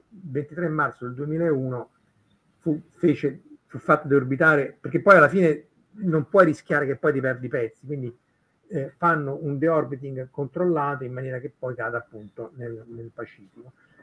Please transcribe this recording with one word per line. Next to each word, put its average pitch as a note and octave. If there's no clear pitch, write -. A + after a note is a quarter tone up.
ventitré D3+
marzo D3+
del B2
duemilauno, C#3+
fu, D#3
fece, C#3+
fu -
fatta -
deorbitare, C#3
perché -
poi G3
alla D3+
fine D#3+
non E3+
puoi F#3+
rischiare D3
che C3
poi D#3
ti C3+
perdi B2+
i -
pezzi, A#2+
quindi, C3
eh, C3+
fanno D3
un C#3+
deorbiting C3+
controllato C#3+
in B2
maniera C3
che B2+
poi B2+
cada A#2
appunto A2+
nel, A#2
nel A#2
Pacifico. A#2